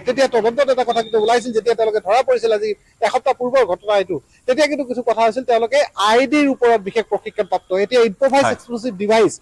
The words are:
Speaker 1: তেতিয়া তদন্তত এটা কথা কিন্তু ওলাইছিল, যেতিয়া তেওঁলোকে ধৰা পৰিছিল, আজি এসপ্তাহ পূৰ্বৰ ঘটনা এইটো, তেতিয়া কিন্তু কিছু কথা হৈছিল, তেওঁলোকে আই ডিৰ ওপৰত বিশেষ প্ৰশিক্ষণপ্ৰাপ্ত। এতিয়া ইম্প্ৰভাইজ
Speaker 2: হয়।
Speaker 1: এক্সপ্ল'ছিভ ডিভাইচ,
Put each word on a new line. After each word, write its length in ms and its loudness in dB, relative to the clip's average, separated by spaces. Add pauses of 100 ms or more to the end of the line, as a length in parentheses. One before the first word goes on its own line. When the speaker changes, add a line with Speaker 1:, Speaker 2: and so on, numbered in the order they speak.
Speaker 1:
তেতিয়া 220 0
তদন্তত 420 0
এটা 140 0
কথা 180 0
কিন্তু 200 -2
ওলাইছিল, 300 0
যেতিয়া 240 0
তেওঁলোকে 240 0
ধৰা 220 2
পৰিছিল, 320 0
আজি 160 -2 (320)
এসপ্তাহ 320 0
পূৰ্বৰ 320 0
ঘটনা 320 -2
এইটো, 220 -4 (260)
তেতিয়া 220 0
কিন্তু 180 -4
কিছু 160 -6
কথা 200 -2
হৈছিল, 220 0
তেওঁলোকে 340 0
আই 500 0
ডিৰ 220 2
ওপৰত 320 2
বিশেষ 280 -4
প্ৰশিক্ষণপ্ৰাপ্ত। 640 -4
এতিয়া 280 0
ইম্প্ৰভাইজ 420 2
Speaker 2:
হয়। 80 2
Speaker 1:
এক্সপ্ল'ছিভ 420 -8
ডিভাইচ, 480 0